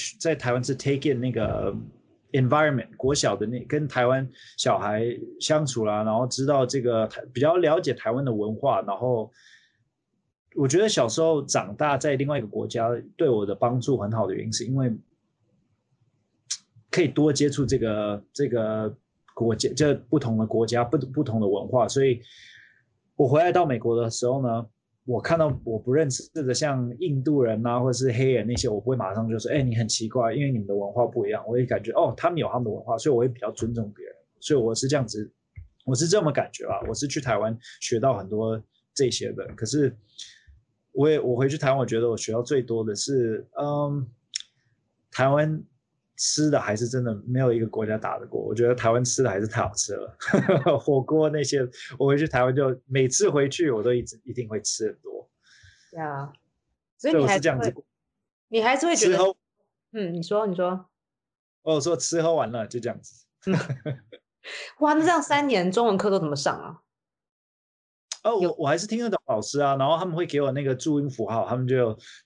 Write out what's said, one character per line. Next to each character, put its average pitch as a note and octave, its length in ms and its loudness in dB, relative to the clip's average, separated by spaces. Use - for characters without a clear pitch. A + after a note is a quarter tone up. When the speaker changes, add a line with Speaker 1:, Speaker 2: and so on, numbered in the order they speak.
Speaker 1:
在 E3 160 0
台 B2+ 160 -2
湾 B2+ 100 0
是 C3 140 -2
take C#3 360 0
in A#2+ 60 0
那 B2 140 -2
个 G#2 420 -2
environment， C#3 640 2
国 C3 160 0
小 C3+ 220 2
的 G2+ 120 -2
那， B2 180 -6
跟 D3 240 -2
台 B2 180 2
湾 C3 240 2
小 G#2+ 200 2
孩 G#2 240 0
相 D#3 260 2
处 A#2 200 -2
啦， G#2+ 180 0
然 A2 100 0
后 B2 120 2
知 C3 200 -4
道 C#3 180 4
这 B2+ 160 -2
个， A2+ 280 2
比 B2 80 -4
较 D#3+ 160 4
了 E3 240 4
解 D#3 140 -2
台 - 180 -2
湾 C3+ 120 -2
的 B2+ 80 -2
文 G#2+ 220 -2
化， A2 280 2
然 G2+ 140 -4
后 A#2 360 -2
我 C#3 140 0
觉 D3+ 100 2
得 A3 100 4
小 C3+ 200 2
时 C3+ 120 -2
候 D#3+ 220 2
长 G2+ 320 -2
大 D3 220 0
在 C#3+ 180 0
另 C#3 140 -2
外 D3 100 -2
一 - 40 -2
个 G#2+ 40 -8
国 G#2+ 180 -4
家 A2+ 240 -2
对 E3 120 2
我 G#2+ 160 2
的 G2 100 -2
帮 B2 260 0
助 C3 160 0
很 G#2 160 -4
好 A2 160 0
的 F#2 60 -4
原 G#2+ 100 -6
因， A2 80 -6
是 A2+ 120 -6
因 C3 120 -2
为 B2+ 180 0
可 F#3 100 2
以 D3 60 2
多 D3+ 240 2
接 C#3+ 180 2
触 C#3 160 -2
这 C3 100 0
个， G#2 460 -2
这 C#3+ 140 -2
个 A2 480 -2
国 A2+ 220 0
家， B2+ 180 0
这 C#3+ 200 2
不 - 220 -2
同 A2+ 220 0
的 A2 80 0
国 A2+ 180 0
家， A#2 200 0
不， D#3+ 140 0
不 C3 260 -2
同 A2 160 -2
的 G#2 80 2
文 G2+ 180 0
化， A2+ 220 2
所 C#3 160 2
以 B2+ 160 2
我 D3 100 4
回 C#3 140 6
来 F3+ 100 4
到 F3 160 4
美 B2 140 0
国 A#2 200 2
的 A#2 80 0
时 A#2 180 -2
候 C3 200 0
呢， A#2 200 -2
我 A#2+ 160 -2
看 E3 180 0
到 D3 260 0
我 A2 140 -4
不 B2 140 -2
认 D3+ 180 2
识 - 200 -10
的 B2+ 120 0
像 C3 340 -2
印 C#3+ 220 -2
度 C#3+ 200 2
人 A2+ 240 0
啊， A#2+ 140 0
或 B2+ 120 2
者 A#2 60 -2
是 C3 140 0
黑 C3 200 2
人 G#2+ 140 0
那 A#2+ 80 -2
些， A#2 140 -2
我 G#2+ 120 0
不 A2 80 -4
会 C3 80 2
马 F#2+ 180 -2
上 A2+ 140 -2
就 A2+ 100 -2
说 A2 140 -4
，“哎， D3 100 2
你 A#2+ 120 0
很 A2+ 140 0
奇 - 200 -4
怪，” A2+ 260 0
因 C#3+ 100 0
为 C#3 60 0
你 B2 80 0
们 G2+ 80 -4
的 G2 80 -2
文 G2+ 180 -2
化 A#2+ 120 2
不 A#2 220 -2
一 G#2 40 -2
样。 G#2 160 -2
我 A#2 120 0
也 B2+ 60 2
感 G#2 180 -2
觉， A2 100 -8
哦， D3 240 2
他 E3 140 0
们 F3 80 -2
有 G#2+ 100 -2
他 G2 60 -4
们 B2 100 -2
的 A#2 60 -2
文 - 120 -6
化， A#2 140 -2
所 D3+ 140 0
以 C3+ 40 4
我 A#2 60 4
会 B2+ 80 2
比 A#2 120 -6
较 G#2 100 -4
尊 A#2 240 -4
重 G#2+ 180 -4
别 - 140 -18
人。 - 80 -18
所 - 180 0
以 B2+ 40 4
我 A2+ 140 0
是 B2 120 -2
这 C#3 100 2
样 C3 100 0
子， G#2+ 260 -10
我 C3 100 0
是 C#3 120 0
这 G3 160 4
么 D#3 80 2
感 B2 220 -2
觉 G#2+ 140 -10
啊， G2+ 220 -4
我 A2 60 -4
是 C3+ 140 -4
去 - 120 -4
台 A2 180 0
湾 A2 180 -2
学 - 180 -2
到 B2+ 180 2
很 F#2+ 120 -8
多 A2 340 -2
这 C3 160 2
些 G#2+ 220 -4
的。 G2 120 -8
可 A2+ 100 -6
是 C3+ 300 0
我 D3 180 4
也， D3+ 80 4
我 B2 160 0
回 C3 140 2
去 D3+ 100 -2
台 C#3 120 2
湾， C3+ 80 2
我 B2+ 60 2
觉 A2+ 160 0
得 A#2+ 80 2
我 A2+ 80 0
学 - 160 -6
到 A2+ 80 0
最 C3 220 0
多 A#2 220 -2
的 G#2+ 100 -4
是， A2+ 500 -2
嗯， C#3+ 460 -2
台 C3 180 2
湾 D#3 340 2
吃 - 340 0
的 C3+ 100 4
还 G#2 160 -2
是 A#2+ 100 -2
真 B2 160 -2
的 A#2 120 -2
没 B2 140 0
有 B2+ 120 4
一 A#2 60 2
个 A2+ 80 2
国 A2 180 -4
家 G#2+ 120 -2
打 F#2+ 220 -6
得 - 80 -12
过。 - 140 -6
我 G#2+ 140 -4
觉 A#2+ 140 4
得 B2 60 4
台 A#2 160 2
湾 B2 140 4
吃 B2 180 0
的 A#2+ 80 2
还 F#2+ 100 -2
是 A2 60 -2
太 G#2+ 160 -2
好 F#2 120 -2
吃 - 200 -4
了， G2+ 240 -12
<laughs> D#3 600 2
火 C3+ 220 2
锅 D#3 300 2
那 D3+ 120 0
些， C3+ 240 0
我 C#3 80 2
回 C#3 120 6
去 D#3 100 0
台 B2+ 160 2
湾 B2+ 100 2
就， C3 320 2
每 C3 220 2
次 F#3 220 2
回 C#3+ 180 2
去 D3+ 220 0
我 A2 120 0
都 B2 120 2
一 B2 80 0
直， - 220 -14
一 A#2+ 80 -14
定 A#2+ 160 -8
会 G#2+ 120 -6
吃 - 260 -4
很 G2 140 -4
多。 - 280 -14
Speaker 2:
对 E3 100 -12
啊， C#3+ 320 -8
所 C#4 120 -2
以 D#4+ 60 4
你 C#3+ 80 6
还 - 140 4
是 - 0 -
会， - 20 2
Speaker 1:
对， - 0 -
我 - 0 -
是 - 0 -
这 D3+ 80 0
样 C#3 120 0
子。 - 140 -2
Speaker 2:
你 A3 120 0
还 B3 160 4
是 D#4 100 0
会 E4+ 80 4
觉 - 140 4
得， F3+ 80 6
Speaker 1:
吃 B3+ 60 4
喝 - 140 2
Speaker 2:
嗯， G3 200 -4
你 F3 100 -6
说， G#3 240 0
你 F#3 80 -2
说。 F#3 320 -2
Speaker 1:
我 D#3 180 2
说 E3 160 0
吃 - 240 -2
喝 E3 140 2
玩 B2 160 0
乐 A#2 160 -6
就 B2 120 -8
这 A#2 100 -4
样 - 120 -8
子。 - 240 -20
Speaker 2:
嗯。 F#3+ 80 2
哇， D4 140 4
那 D#4 60 4
这 D#4+ 60 2
样 E4+ 160 4
三 D4 240 0
年 F#3+ 260 2
中 A#3 140 4
文 G3+ 100 4
课 G3+ 140 0
都 G3 80 2
怎 E3 80 0
么 D3 100 -2
上 C#3+ 200 -2
啊？ - 240 -16
Speaker 1:
哦， A#3 120 2
我， F#3 60 2
Speaker 2:
有 E3+ 160 0
Speaker 1:
我 C#3+ 100 -2
还 D#3 80 2
是 F#3+ 100 -6
听 A3+ 160 -4
得 A#3 60 -2
懂 F#3 180 -2
老 A2 140 0
师 C3+ 200 -4
啊， C#3 160 2
然 C3+ 120 2
后 D#3+ 80 4
他 E3+ 80 -4
们 F3+ 100 -4
会 E3+ 120 -2
给 D3 140 -2
我 C3+ 120 0
那 C#3+ 100 -4
个 C3+ 120 0
注 D3 260 0
音 C#3+ 80 -2
符 A#2 180 -6
号， G#2+ 220 -2
他 A#2 80 -2
们 B2+ 100 -2
就， B2 300 2